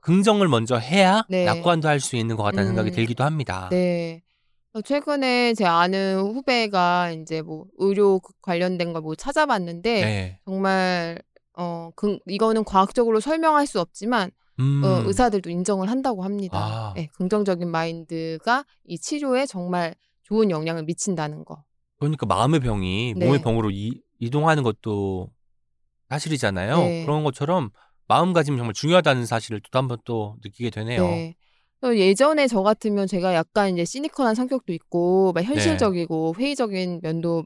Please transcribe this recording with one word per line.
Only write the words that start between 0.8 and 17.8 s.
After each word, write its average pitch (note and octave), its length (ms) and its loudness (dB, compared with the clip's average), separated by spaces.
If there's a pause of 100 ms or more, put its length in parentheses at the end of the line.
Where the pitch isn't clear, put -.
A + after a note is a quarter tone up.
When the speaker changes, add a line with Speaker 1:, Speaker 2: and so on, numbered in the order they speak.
Speaker 2:
네. F#3 160 0
Speaker 1:
낙관도 E3+ 420 2
할 D3 120 2
수 - 160 -4
있는 A2+ 200 -2
것 G#2+ 80 -2
같다는 G2+ 240 0
생각이 F#2+ 220 0
Speaker 2:
음. - 40 -4
Speaker 1:
들기도 A#2 300 -2
합니다. B2+ 460 -4
Speaker 2:
네. E3+ 540 -2 (500)
어, A3 80 -8
최근에 C4 720 0
제 A3 120 0
아는 F#3+ 560 2 (120)
후배가 G3 760 0
이제 D#3+ 320 -8
뭐 D#3+ 220 -12 (120)
의료 G3 420 4
그 - 220 -12
관련된 F3 520 -2
걸 E3 100 -6
뭐 D#3 120 -8
찾아봤는데 A3 840 -2
Speaker 1:
네. G2 440 -2
Speaker 2:
정말, F#3 760 0 (380)
어, E3+ 380 -8
그, G#3 300 -2
이거는 A3 380 0
과학적으로 G#3+ 560 2
설명할 D4+ 480 2
수 G#3 140 -4
없지만, G#3 500 -4 (280)
Speaker 1:
음. C#3 240 2
Speaker 2:
어, - 220 4
의사들도 G3+ 440 2
인정을 F#3 400 -2
한다고 B3 340 -2
합니다. G3 340 -6
Speaker 1:
아. G#2+ 380 -6
Speaker 2:
네, D#3 220 -8
긍정적인 F#3 520 -2
마인드가 E3 960 -4 (220)